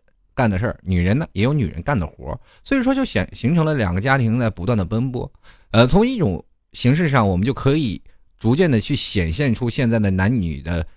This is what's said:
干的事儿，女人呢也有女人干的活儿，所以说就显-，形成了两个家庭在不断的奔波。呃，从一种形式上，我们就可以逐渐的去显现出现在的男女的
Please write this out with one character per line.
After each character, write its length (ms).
干 160
的 100
事 80
儿， 160
女 160
人 180
呢 140
也 120
有 100
女 140
人 140
干 160
的 80
活 240
儿， 100
所 140
以 60
说 100
就 120
显-， 280
形 220
成 100
了 80
两 200
个 80
家 160
庭 200
在 120
不 160
断 120
的 80
奔 260
波。 200
呃， 160
从 180
一 120
种 260
形 220
式 140
上， 180
我 100
们 80
就 80
可 240
以 240
逐 180
渐 140
的 120
去 140
显 360
现 240
出 140
现 200
在 100
的 120
男 220
女 280
的 240